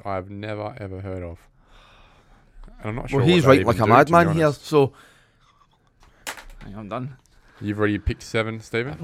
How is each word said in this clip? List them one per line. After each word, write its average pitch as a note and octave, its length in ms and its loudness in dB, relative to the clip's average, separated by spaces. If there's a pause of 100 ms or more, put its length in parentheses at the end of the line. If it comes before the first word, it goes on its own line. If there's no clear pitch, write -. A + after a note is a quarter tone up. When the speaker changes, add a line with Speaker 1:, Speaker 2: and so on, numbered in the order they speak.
Speaker 1:
I've F#2+ 260 -6
never, G#2+ 480 -10
ever F#2+ 220 -10
heard F#2 220 -8
of. E2+ 160 -12 (1400)
And G#2+ 100 -8
I'm A2 60 -6
not - 140 -8
sure C#3 100 0
Speaker 2:
Well, B2 60 4
Speaker 1:
what F3+ 80 6
Speaker 2:
he's F3 100 4
Speaker 1:
they C3+ 40 4
Speaker 2:
writing G2 180 8
Speaker 1:
even - 0 -
Speaker 2:
like A2+ 100 2
a - 20 -2
Speaker 1:
do, A2+ 60 2 (200)
to - 20 -
be D#3 60 -2
Speaker 2:
madman E3+ 240 4
here, D#3+ 100 4
Speaker 1:
honest. C#3+ 180 -2
Speaker 2:
so C#3 280 2 (1700)
Speaker 3:
Hang G2 140 -16
on, G#2+ 60 -14
I'm G#2+ 80 -12
done. B2+ 280 -8 (440)
Speaker 1:
You've G#2 180 -4
already G#2 200 2
picked A#2+ 240 -4
seven, A2 380 -4
Stephen? A#2 320 -4
Speaker 3:
I've D3+ 100 -14